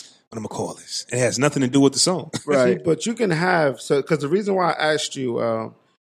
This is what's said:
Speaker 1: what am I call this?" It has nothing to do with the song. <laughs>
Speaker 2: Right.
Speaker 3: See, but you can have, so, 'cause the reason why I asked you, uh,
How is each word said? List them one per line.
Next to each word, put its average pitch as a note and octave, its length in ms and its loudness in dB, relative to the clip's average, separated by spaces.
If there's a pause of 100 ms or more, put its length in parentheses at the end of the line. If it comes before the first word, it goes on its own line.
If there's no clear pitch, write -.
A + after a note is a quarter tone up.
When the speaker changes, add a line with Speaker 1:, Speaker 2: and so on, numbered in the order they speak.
(300)
Speaker 1:
what A2 80 -12
am G#2+ 80 -8
I - 40 -12
call - 260 -8
this?" - 360 -12
It B2 60 -2
has A2+ 220 0
nothing C#3+ 220 2
to B2+ 60 2
do C3 140 2
with C#3 120 4
the C3 60 -2
song. E3+ 380 0
<laughs> - 80 -10
Speaker 2:
Right. D3 320 2
Speaker 3:
See, - 60 -12
but D#3+ 220 0
you A#3 100 -4
can G#3 160 0
have, D#3+ 500 2
so, C#3 220 2
'cause D#3 160 0
the C#3+ 80 -4
reason G3 280 0
why F3 160 2
I D#3 220 2
asked - 220 -4
you, B2 240 -2
uh, A2+ 300 -2 (340)